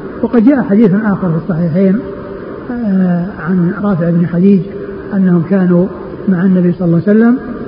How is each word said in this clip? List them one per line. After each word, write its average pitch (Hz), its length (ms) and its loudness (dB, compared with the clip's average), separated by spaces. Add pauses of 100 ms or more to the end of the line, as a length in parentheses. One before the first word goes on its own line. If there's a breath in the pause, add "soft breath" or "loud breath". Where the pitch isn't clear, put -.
(220)
وقد 233 220 2
جاء 269 180 4
حديث 196 320 4 (100)
آخر 196 240 -2
في 160 160 0
الصحيحين، 180 540 0 (720)
آه، 190 560 0 (220)
عن 180 240 0 (100)
رافع 175 280 0
بن 170 160 2
خديج 185 340 4 (540)
أنهم 180 360 2
كانوا 180 360 2 (420)
مع 180 140 0
النبي 185 300 2
صلى 180 140 -4
الله 170 200 2
عليه 208 120 4
وسلم، 240 200 4 (300)